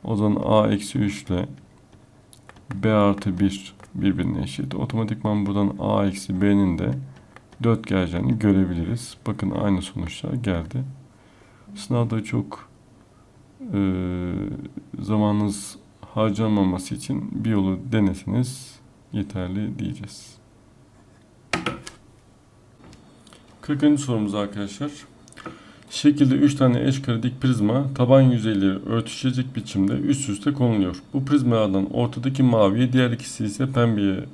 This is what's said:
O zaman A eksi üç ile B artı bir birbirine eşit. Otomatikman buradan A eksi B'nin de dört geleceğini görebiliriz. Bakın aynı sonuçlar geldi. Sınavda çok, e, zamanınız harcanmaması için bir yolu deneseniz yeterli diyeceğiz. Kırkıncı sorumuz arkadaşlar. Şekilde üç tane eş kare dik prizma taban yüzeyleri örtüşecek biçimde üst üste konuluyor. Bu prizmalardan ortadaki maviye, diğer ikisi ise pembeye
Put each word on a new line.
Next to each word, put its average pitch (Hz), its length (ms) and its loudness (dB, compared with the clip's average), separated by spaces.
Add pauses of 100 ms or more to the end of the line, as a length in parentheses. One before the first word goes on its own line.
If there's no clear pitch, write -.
O 110 120 -2
zaman 101 280 2
A 107 240 4
eksi 104 300 -2
üç 101 240 -2
ile - 260 -2 (1300)
B 104 180 0
artı 101 480 2
bir 98 340 -2 (200)
birbirine 87 480 0
eşit. - 320 -6
Otomatikman 107 720 -2
buradan 101 340 0
A 101 260 2
eksi 95 360 -4
B'nin 101 360 2
de 101 120 0 (720)
dört 113 240 2
geleceğini 95 520 0
görebiliriz. 95 760 0 (100)
Bakın 98 240 -4
aynı 98 320 -2
sonuçlar - 500 -8
geldi. 107 520 -4 (920)
Sınavda 113 500 -2
çok, - 440 -6 (1040)
e, 90 580 -2 (680)
zamanınız 104 800 0 (220)
harcanmaması 104 920 0
için - 500 -6
bir 113 60 0
yolu 95 280 0 (140)
deneseniz 104 880 -2 (320)
yeterli 98 680 -6
diyeceğiz. - 580 -10 (3250)
Kırkıncı 143 420 2
sorumuz 107 320 0
arkadaşlar. 104 580 -6 (1000)
Şekilde 143 440 4
üç 143 200 4
tane 123 280 4
eş 135 200 0
kare 113 200 -2
dik 123 180 -4
prizma 123 440 2 (100)
taban 127 260 6
yüzeyleri 107 680 4
örtüşecek 123 680 -4
biçimde 98 360 0
üst 135 360 0
üste 104 240 -2
konuluyor. 107 500 0 (120)
Bu 135 100 0
prizmalardan 113 680 2
ortadaki 120 500 -2
maviye, 117 500 4
diğer 127 180 4
ikisi - 340 -6
ise 131 280 -4
pembeye 104 600 2